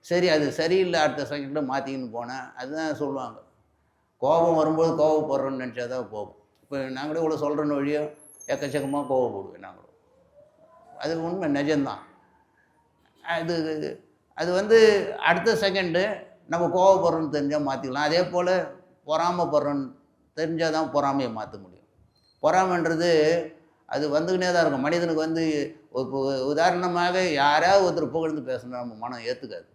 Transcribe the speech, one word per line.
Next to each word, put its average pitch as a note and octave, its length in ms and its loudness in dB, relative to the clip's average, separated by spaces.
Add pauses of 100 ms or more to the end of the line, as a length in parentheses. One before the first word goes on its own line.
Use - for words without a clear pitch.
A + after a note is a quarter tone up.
சரி, F3 240 2
அது D3+ 220 4
சரியில்லை, E3+ 480 0
அடுத்த C#3+ 240 0
செகண்ட்ல C#3+ 380 -6
மாத்திக்கின்னு C3+ 500 -6
போனா, A#2+ 260 -10 (180)
அதுதான் D3+ 400 -6
சொல்லுவாங்க, C3+ 420 -6 (840)
கோபம் E3 340 4
வரும்போது D#3+ 380 2
கோவப்படுறோம்னு C#3 680 0
நினைச்சா B2 260 -6
தான் B2 220 -6
போகும். G#2 300 -10 (220)
இப்ப C#3 160 -10 (120)
நான் C3+ 180 -8
கூட D#3 120 -4
இவ்வளவு D#3 240 0
சொல்றேன்னு D3 360 0
வழியோ D3 240 0 (440)
எக்கச்சக்கமா C3+ 600 -2
கோவப்படுவேன் G2+ 580 -2
நான் F#2 100 -18
கூட. - 140 -20 (1080)
அது D3+ 140 -4 (100)
உண்மை, E3+ 280 -4
நிஜம்தான். C#3 520 -2 (1200)
அது, E3+ 320 -4 (840)
அது E3 140 -2
வந்து G#3 280 6 (400)
அடுத்த F3+ 360 2
செகண்டு F#3+ 480 0 (440)
நம்ம E3+ 200 -2
கோவப்படுறோம்னு E3+ 680 4
தெரிஞ்சா C#3+ 240 -2
மாத்திக்கலாம். C3+ 500 -2
அதே F3 160 2
போல F3+ 240 -2 (560)
பொறாமைப்படுறோம்னு D3 840 0 (500)
தெரிஞ்சா E3 320 -2
தான் D#3 220 -2
பொறாமையை C#3 400 0
மாத்த G#2+ 260 -12
முடியும். F2+ 320 -20 (540)
பொறாமைன்றது E3+ 680 2 (800)
அது C#3+ 200 -2
வந்துக்கினே F3+ 420 0
தான் F3 120 4
இருக்கும். C#3 240 0
மனிதனுக்கு E3 340 0
வந்து D#3+ 220 -2 (520)
இப்போ C3 240 -4 (260)
உதாரணமாக F3 760 0 (120)
யாராவது D#3+ 520 4
ஒருத்தர் D#3 280 -2
புகழ்ந்து D#3+ 280 -4
பேசினா B2 400 -8
நம்ம A#2+ 140 -10
மனம் A#2 300 -10
ஏத்துக்காது. A2+ 500 -8